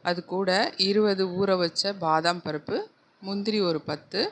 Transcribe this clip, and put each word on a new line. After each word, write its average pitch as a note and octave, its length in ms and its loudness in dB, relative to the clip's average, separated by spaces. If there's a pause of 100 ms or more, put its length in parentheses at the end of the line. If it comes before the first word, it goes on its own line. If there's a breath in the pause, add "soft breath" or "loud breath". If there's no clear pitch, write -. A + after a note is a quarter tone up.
அது F3 200 -2
கூட F#3 260 -2 (380)
இருபது G3+ 380 2 (120)
ஊற G3 240 2
வச்ச G3 320 -2 (100)
பாதாம் E3 420 2
பருப்பு, D#3 340 -4 (420)
முந்திரி G3+ 380 -2
ஒரு E3 220 2 (100)
பத்து F#3 280 -6 (120)